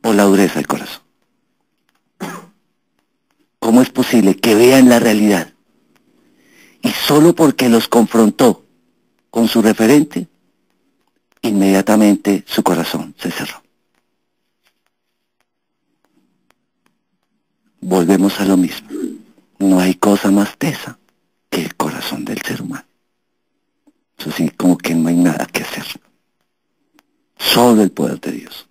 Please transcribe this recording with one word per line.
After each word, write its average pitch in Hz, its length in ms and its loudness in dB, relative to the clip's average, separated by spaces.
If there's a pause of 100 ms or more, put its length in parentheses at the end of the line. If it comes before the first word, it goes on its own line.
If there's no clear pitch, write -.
Por 113 140 -2
la 101 100 4
dureza 98 300 2
del - 120 -6
corazón. - 360 -10 (2500)
¿Cómo 120 240 2
es - 80 0
posible 104 460 0
que 113 180 0
vean 127 340 6
la 120 120 4
realidad? 104 520 0 (1300)
Y - 80 -2
solo 151 440 2
porque 131 340 0
los 117 200 2
confrontó 113 760 2 (680)
con 117 180 0
su 113 120 0
referente, 113 680 2 (1120)
inmediatamente 101 1040 2
su - 160 -4
corazón 80 560 -4
se 87 140 -8
cerró. - 300 -12 (4000)
Volvemos 95 600 0
a 98 40 -2
lo 95 120 2
mismo. 90 320 -4 (680)
No 95 220 2
hay 92 140 0
cosa 101 360 0
más 101 280 0
tesa 131 400 -8 (520)
que 85 120 -6
el - 140 -12
corazón - 480 -8
del - 180 -8
ser - 200 -8
humano. - 240 -12 (1300)
Eso 78 120 -12
sí, - 200 -4
como - 280 0
que - 160 -6
no 82 140 0
hay 85 80 0
nada - 300 0
que - 160 -8
hacer. - 220 -12 (1500)
Solo 120 460 2
el 92 80 2
poder 71 300 -6
de - 120 -10
Dios. - 380 -18